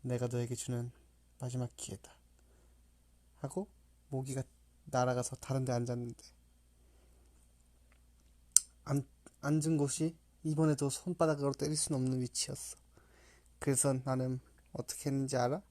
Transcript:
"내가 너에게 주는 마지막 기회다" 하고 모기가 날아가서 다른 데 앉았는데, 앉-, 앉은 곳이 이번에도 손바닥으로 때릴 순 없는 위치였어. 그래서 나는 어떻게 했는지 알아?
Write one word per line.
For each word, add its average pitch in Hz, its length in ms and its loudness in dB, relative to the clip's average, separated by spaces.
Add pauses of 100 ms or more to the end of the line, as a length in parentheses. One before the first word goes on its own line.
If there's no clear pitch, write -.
"내가 123 260 0
너에게 120 280 -2
주는 120 360 -4 (480)
마지막 123 380 -4
기회다" - 340 -12 (1300)
하고 185 260 -4 (420)
모기가 131 340 -4 (420)
날아가서 123 520 2
다른 135 280 0
데 131 80 0
앉았는데, 120 500 -2 (2500)
앉-, 143 200 0 (360)
앉은 156 360 2
곳이 156 380 0 (280)
이번에도 151 460 2
손바닥으로 147 640 0
때릴 147 220 -2
순 151 200 0
없는 127 260 0
위치였어. - 560 -6 (840)
그래서 139 340 4 (100)
나는 127 360 0 (340)
어떻게 - 360 -6
했는지 135 280 0
알아? 127 340 2